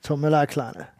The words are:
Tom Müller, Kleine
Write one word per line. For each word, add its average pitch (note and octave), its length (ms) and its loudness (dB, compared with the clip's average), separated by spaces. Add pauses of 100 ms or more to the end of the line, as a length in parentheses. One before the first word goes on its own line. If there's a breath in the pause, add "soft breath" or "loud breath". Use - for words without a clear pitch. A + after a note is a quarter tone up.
Tom D3 200 -4
Müller, D3+ 260 4
Kleine - 420 -6 (100)